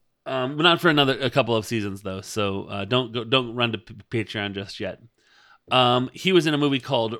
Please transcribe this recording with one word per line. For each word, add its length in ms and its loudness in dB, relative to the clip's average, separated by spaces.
Um, 320 -4
but 60 0
not 160 6
for 100 4
another, 300 4
a 100 0
couple 260 2
of 100 0
seasons, 380 -4
though. 180 -8
So, 440 -4
uh, 200 -8
don't 260 -2
go, 140 -6
don't 300 0
run 180 -2
to 40 -4
P-, 460 -8
Patreon 300 -6
just 260 -10
yet. 220 -8
Um, 440 4
he 180 -2
was 160 6
in 80 0
a 20 2
movie 220 2
called 400 -2